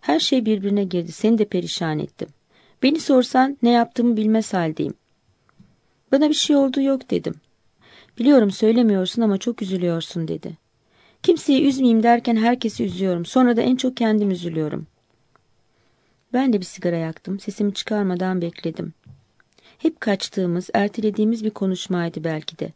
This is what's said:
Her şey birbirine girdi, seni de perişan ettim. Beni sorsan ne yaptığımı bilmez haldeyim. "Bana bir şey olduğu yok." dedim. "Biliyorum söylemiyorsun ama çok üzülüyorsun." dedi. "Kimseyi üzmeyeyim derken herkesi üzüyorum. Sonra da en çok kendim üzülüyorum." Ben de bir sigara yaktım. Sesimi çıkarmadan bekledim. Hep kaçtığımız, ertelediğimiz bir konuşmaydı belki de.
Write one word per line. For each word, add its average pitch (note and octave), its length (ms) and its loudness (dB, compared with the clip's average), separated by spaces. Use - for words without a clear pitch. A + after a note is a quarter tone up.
Her D4+ 180 0
şey B3+ 260 0
birbirine G3+ 380 0
girdi, F3 280 -4
seni A3 260 2
de G#3+ 80 2
perişan E3+ 540 -4
ettim. - 280 -8
Beni C#4+ 160 2
sorsan C4 640 2
ne A#3 80 6
yaptığımı A#3 460 2
bilmez A3 360 0
haldeyim. E3 400 -2
"Bana C#4+ 180 4
bir D4+ 40 0
şey D4+ 220 0
olduğu C4+ 260 2
yok." C4+ 300 -2
dedim. - 240 -4
"Biliyorum A#3 320 6
söylemiyorsun A3 680 2
ama G#3 160 2
çok A#3+ 240 -6
üzülüyorsun." F3 680 -4
dedi. E3 300 -8
"Kimseyi D4 440 2
üzmeyeyim B3 360 2
derken A#3+ 320 4
herkesi A#3 480 0
üzüyorum. F3+ 420 -2
Sonra B3 320 4
da A#3 40 0
en B3 140 2
çok B3+ 220 -4
kendim G#3+ 340 2
üzülüyorum." D#3+ 560 -6
Ben B3+ 200 2
de G3+ 60 2
bir F3+ 60 -8
sigara F3 320 -4
yaktım. E3 420 -6
Sesimi G#3 340 -4
çıkarmadan F#3 680 -2
bekledim. E3 520 -8
Hep D#4+ 240 -4
kaçtığımız, F#3 720 -2
ertelediğimiz G#3+ 680 0
bir G#3+ 60 -2
konuşmaydı F3+ 720 -4
belki D#3+ 360 -6
de. D#3+ 160 -8